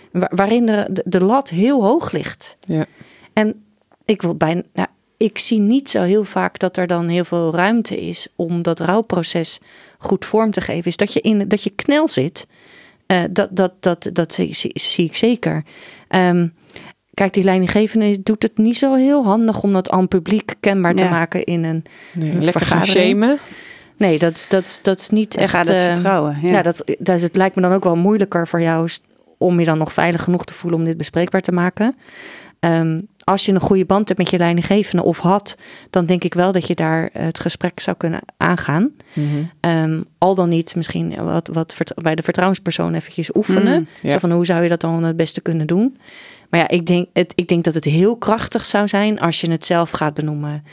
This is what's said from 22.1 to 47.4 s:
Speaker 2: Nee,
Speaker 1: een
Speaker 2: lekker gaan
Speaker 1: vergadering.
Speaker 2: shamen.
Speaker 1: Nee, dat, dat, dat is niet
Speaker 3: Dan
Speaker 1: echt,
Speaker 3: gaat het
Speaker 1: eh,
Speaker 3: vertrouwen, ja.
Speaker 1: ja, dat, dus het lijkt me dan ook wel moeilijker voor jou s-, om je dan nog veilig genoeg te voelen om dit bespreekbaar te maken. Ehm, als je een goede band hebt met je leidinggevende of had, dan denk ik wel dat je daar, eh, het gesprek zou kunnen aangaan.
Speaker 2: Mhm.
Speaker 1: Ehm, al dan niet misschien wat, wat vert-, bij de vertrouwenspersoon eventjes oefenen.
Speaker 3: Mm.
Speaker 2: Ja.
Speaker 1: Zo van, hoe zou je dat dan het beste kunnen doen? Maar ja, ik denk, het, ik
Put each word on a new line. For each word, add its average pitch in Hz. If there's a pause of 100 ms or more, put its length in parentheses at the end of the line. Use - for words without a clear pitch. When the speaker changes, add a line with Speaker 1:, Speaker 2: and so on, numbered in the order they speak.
Speaker 2:
Nee, 156
Speaker 1:
een 170
Speaker 2:
lekker 160
gaan 160
Speaker 1:
vergadering. 190
Speaker 2:
shamen. 277 (580)
Speaker 1:
Nee, 170
dat, 165
dat, 190
dat 190
is -
niet 214
Speaker 3:
Dan 190
Speaker 1:
echt, 196
Speaker 3:
gaat 175
het 190
Speaker 1:
eh, 180
Speaker 3:
vertrouwen, 175
ja. 170
Speaker 1:
ja, 202
dat, 170 (160)
dus 175
het 170
lijkt 190
me 185
dan 180
ook 190
wel 175
moeilijker 190
voor 170
jou 165
s-, - (360)
om 175
je 170
dan 156
nog 156
veilig 170
genoeg 180
te -
voelen 170
om 165
dit 165
bespreekbaar 170
te -
maken. 180 (640)
Ehm, 165 (220)
als 190
je 202
een 190
goede 190
band 196
hebt 185
met 175
je 185
leidinggevende 175
of -
had, 196 (320)
dan 180
denk 175
ik 175
wel 180
dat 180
je 175
daar, 160
eh, -
het 165
gesprek -
zou -
kunnen 165 (160)
aangaan. 175 (220)
Speaker 2:
Mhm. 151 (340)
Speaker 1:
Ehm, 160 (160)
al 190
dan 180
niet 165
misschien 165
wat, 165
wat 160
vert-, -
bij 160
de 165
vertrouwenspersoon 175
eventjes -
oefenen. 208
Speaker 3:
Mm. - (140)
Speaker 2:
Ja. 143
Speaker 1:
Zo 143
van, 170
hoe 175
zou 170
je 170
dat 170
dan 165
het 165
beste 165
kunnen 160
doen? 202 (520)
Maar 170
ja, 160
ik 175
denk, 175
het, 180
ik 175